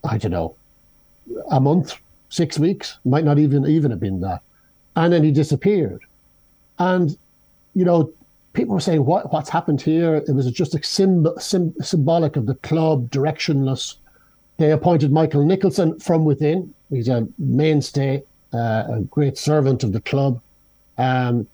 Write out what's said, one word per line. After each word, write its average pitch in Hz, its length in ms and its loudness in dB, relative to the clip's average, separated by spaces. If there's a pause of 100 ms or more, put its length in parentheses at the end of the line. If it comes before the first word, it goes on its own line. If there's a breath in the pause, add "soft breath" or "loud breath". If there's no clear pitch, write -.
I 120 140 -2
don't 82 140 -4
know, 82 260 -6 (920)
a 131 120 2
month, 147 340 0 (320)
six 160 320 -4
weeks, 190 460 -2
might 143 180 2
not 147 160 4
even, 139 260 2
even 151 260 2
have 90 100 -6
been 95 180 -4
that. 92 220 -6 (560 soft breath)
And 175 160 2
then 160 100 4
he 151 80 4
disappeared. 151 680 0 (760)
And, 180 400 0 (560)
you 185 120 2
know, 170 260 2 (400)
people 240 220 -2
were 175 80 0
saying, 156 240 0
"What, 170 260 0
what's 156 180 -4
happened 160 320 -2
here?" 160 340 0
It 151 180 -2
was 127 180 0
just 165 240 -4
a 147 40 -4
symb-, 185 640 0
sym-, 180 380 -2
symbolic 156 560 0
of 117 120 -2
the 123 80 -2
club, 156 560 -2
directionless. 139 840 -2 (640 soft breath)
They 156 140 4
appointed 151 420 2
Michael 156 320 2
Nicholson 180 540 2
from 160 260 2
within. 156 480 0 (160)
He's 120 180 -4
a 120 180 0 (140)
mainstay, 139 840 0 (300)
uh, 113 360 -2
a 117 200 -4
great 143 280 0
servant 139 480 0
of 98 80 0
the 110 80 -4
club. 139 400 -2 (560)
Um, 127 560 0